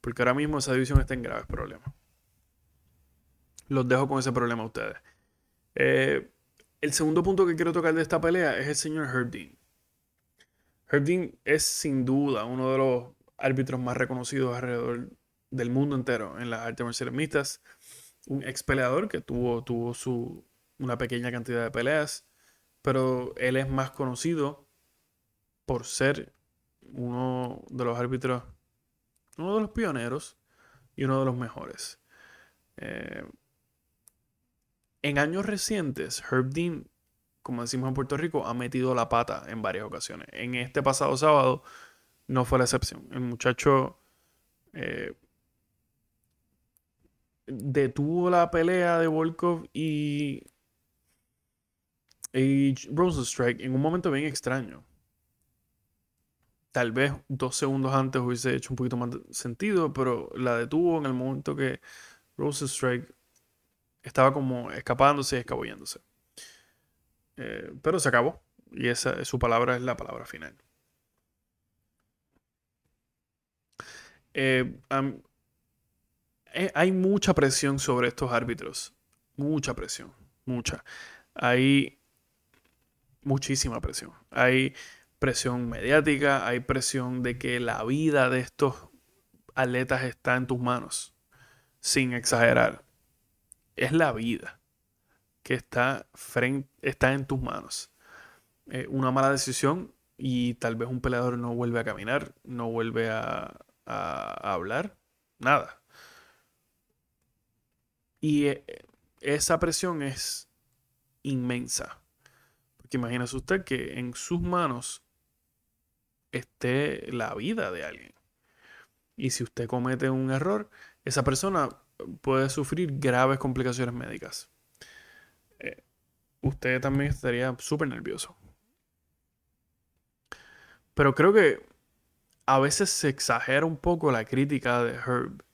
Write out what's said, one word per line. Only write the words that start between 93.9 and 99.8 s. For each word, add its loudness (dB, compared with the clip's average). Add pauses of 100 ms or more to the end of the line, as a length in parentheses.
la 4
vida -4 (840)
que -2
está -2
fren-, -2 (140)
está 2
en -4
tus -2
manos. -8 (800)
Eh, -6
una 0
mala 4
decisión 0 (240)